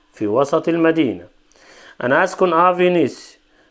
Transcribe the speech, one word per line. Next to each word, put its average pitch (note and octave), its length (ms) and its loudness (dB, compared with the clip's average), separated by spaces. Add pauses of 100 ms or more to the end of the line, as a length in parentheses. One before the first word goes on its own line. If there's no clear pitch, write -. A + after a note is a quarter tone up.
(140)
في A2 140 -6
وسط C#3 400 -2
المدينة. D#3+ 600 0 (760)
أنا C#3+ 200 2
أسكن F#3 300 0
أفينيس F3 840 0 (320)